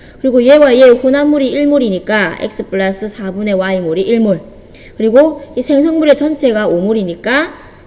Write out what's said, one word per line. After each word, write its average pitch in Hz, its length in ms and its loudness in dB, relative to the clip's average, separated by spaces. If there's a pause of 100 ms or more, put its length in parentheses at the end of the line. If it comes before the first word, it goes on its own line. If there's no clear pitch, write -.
(240)
그리고 247 180 2
얘와 277 340 6
얘 262 120 6
혼합물이 269 600 2
일 285 160 -2
몰이니까 208 760 -2
X 208 300 -10
플러스 196 400 -6
사분의 202 440 -8
Y몰이 185 460 -4
일 226 200 0
몰. 196 200 0 (560)
그리고 262 460 2 (120)
이 254 60 -6
생성물의 302 560 0
전체가 262 520 -2
오 175 120 0
몰이니까 220 720 -4 (340)